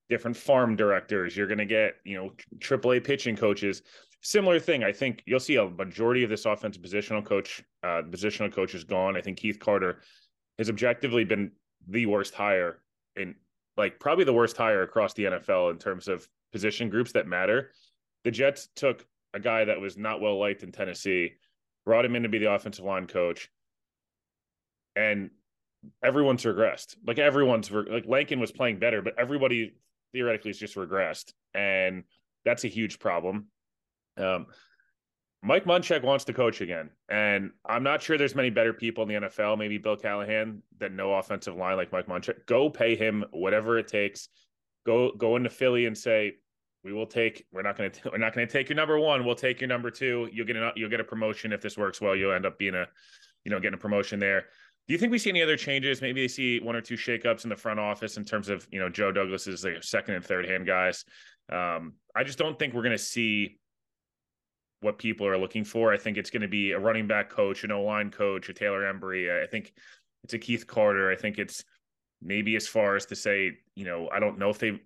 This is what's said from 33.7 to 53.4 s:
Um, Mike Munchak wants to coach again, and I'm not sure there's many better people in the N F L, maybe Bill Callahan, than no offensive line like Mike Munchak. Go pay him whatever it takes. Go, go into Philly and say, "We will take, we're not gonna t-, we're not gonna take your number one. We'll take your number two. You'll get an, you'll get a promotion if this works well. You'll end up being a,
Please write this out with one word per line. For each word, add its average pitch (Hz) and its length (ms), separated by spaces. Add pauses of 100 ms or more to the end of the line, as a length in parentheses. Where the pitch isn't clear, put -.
Um, 92 300 (960)
Mike 151 220
Munchak 175 380
wants 135 220
to 135 80
coach 117 300
again, 82 280 (180)
and 101 420 (140)
I'm 117 180
not 147 200
sure 160 160
there's 139 160
many 127 160
better 113 220
people 113 300
in 104 60
the 107 60
N 104 100
F - 140
L, 107 180
maybe 104 220
Bill 104 180
Callahan, 107 640 (160)
than 95 180
no 98 160
offensive 95 420
line 92 220
like 90 160
Mike 92 140
Munchak. - 400
Go 135 240
pay 117 260
him 107 340
whatever 107 480
it 110 80
takes. 101 420 (580)
Go, 120 260
go 113 240
into 123 140
Philly 123 360
and 110 100
say, 107 400 (460)
"We 98 120
will 107 120
take, 113 460
we're 95 100
not 101 140
gonna 98 140
t-, - 200
we're 101 80
not 113 160
gonna 120 120
take 135 240
your 147 60
number 156 220
one. 143 260
We'll 120 120
take 127 240
your 131 80
number 120 220
two. 120 420
You'll 110 140
get 117 100
an, 113 180
you'll 110 160
get 117 100
a 110 40
promotion 110 480
if 101 80
this 104 160
works 98 240
well. 98 160
You'll 95 160
end 92 140
up 90 120
being 95 160
a, 90 120 (580)